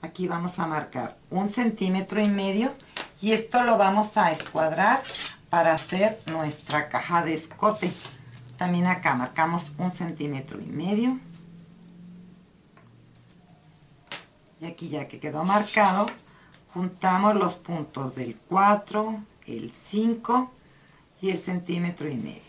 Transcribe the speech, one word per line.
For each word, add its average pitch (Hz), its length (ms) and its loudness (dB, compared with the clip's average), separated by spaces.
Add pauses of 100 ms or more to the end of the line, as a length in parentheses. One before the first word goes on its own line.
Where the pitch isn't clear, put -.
Aquí 175 260 -6
vamos 175 320 -4
a 165 80 -2
marcar 151 520 -6 (120)
un 202 200 0
centímetro 202 680 0
y 208 80 4
medio 196 460 0 (480)
y 214 100 2
esto 233 320 2
lo 226 120 4
vamos 202 400 4
a 180 160 4
escuadrar 165 720 2 (480)
para 165 240 4
hacer 196 520 0
nuestra 151 640 -4
caja 170 340 0
de 165 120 -2
escote. 185 560 0 (680)
También 175 300 2
acá 180 280 2
marcamos 160 640 -2
un 180 140 -2
centímetro 147 680 -8
y - 60 -12
medio. 214 520 0 (3500)
Y 160 60 -10
aquí 170 220 -12
ya 139 200 -6
que - 120 -18
quedó 151 240 -4
marcado, 202 680 4 (640)
juntamos 185 640 2
los 185 200 0
puntos 143 580 -8
del 120 220 -8
cuatro, 208 840 2 (240)
el 117 260 -10 (140)
cinco 226 640 2 (680)
y 190 80 0
el 180 100 0
centímetro 175 680 -4
y 139 80 -6
medio. - 320 -10